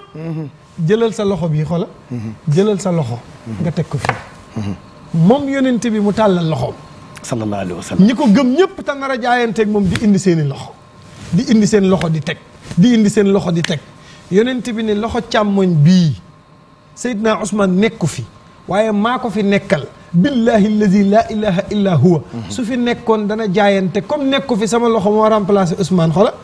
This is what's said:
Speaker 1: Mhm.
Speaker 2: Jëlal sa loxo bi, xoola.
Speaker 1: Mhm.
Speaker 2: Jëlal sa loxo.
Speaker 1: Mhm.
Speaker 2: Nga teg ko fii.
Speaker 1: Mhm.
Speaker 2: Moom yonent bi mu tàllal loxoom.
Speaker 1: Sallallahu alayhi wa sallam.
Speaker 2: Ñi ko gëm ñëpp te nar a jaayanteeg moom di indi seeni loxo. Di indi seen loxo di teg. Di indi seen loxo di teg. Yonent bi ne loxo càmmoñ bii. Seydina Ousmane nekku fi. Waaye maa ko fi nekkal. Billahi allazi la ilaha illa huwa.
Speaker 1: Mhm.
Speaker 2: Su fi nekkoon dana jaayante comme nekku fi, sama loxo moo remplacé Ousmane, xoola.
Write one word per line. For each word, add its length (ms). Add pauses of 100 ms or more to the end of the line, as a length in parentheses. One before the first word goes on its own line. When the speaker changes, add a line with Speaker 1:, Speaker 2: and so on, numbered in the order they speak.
(160)
Speaker 1:
Mhm. 320 (400)
Speaker 2:
Jëlal 260
sa 120
loxo 220
bi, 180
xoola. 220 (240)
Speaker 1:
Mhm. 200 (220)
Speaker 2:
Jëlal 260
sa 120
loxo. 260 (300)
Speaker 1:
Mhm. 160
Speaker 2:
Nga 80
teg 160
ko 100
fii. 180 (420)
Speaker 1:
Mhm. 160 (540)
Speaker 2:
Moom 220
yonent 400
bi 100
mu 140
tàllal 340
loxoom. 260 (520)
Speaker 1:
Sallallahu 360
alayhi 160
wa 60
sallam. 220
Speaker 2:
Ñi 80
ko 140
gëm 260
ñëpp 320
te 80
nar 180
a 80
jaayanteeg 500
moom 160
di 100 (100)
indi 140
seeni 280
loxo. 240 (600)
Di 200
indi 140
seen 240
loxo 200
di 120
teg. 160 (400)
Di 160
indi 160
seen 220
loxo 200
di 100
teg. 180 (520)
Yonent 400
bi 120
ne 100
loxo 260 (100)
càmmoñ 440 (100)
bii. 300 (840)
Seydina 440
Ousmane 400
nekku 280
fi. 160 (440)
Waaye 240
maa 280
ko 100
fi 140
nekkal. 440 (260)
Billahi 540
allazi 420
la 220
ilaha 300 (100)
illa 240
huwa. 260 (120)
Speaker 1:
Mhm. 180
Speaker 2:
Su 120
fi 140
nekkoon 500
dana 240
jaayante 540
comme 240
nekku 260
fi, 120
sama 200
loxo 220
moo 180
remplacé 520
Ousmane, 340
xoola. 200 (100)